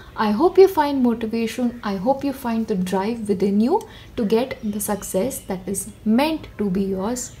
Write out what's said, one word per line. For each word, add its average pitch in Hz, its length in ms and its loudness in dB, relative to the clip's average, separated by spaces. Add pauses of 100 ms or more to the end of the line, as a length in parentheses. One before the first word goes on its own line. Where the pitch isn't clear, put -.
(160)
I 214 160 0
hope 330 260 4
you 381 100 10
find 285 360 2
motivation. 233 800 -2
I 196 140 -2
hope 262 260 0
you 277 100 -2
find 226 320 -2
the 220 100 -2
drive 202 540 -2
within 202 300 2
you 330 220 2 (360)
to 240 80 0
get 226 380 0
the 208 160 -4
success 202 600 -4
that - 280 -8
is - 240 -6 (120)
meant 285 440 2 (100)
to 208 120 -2
be 185 120 0
yours 196 580 -4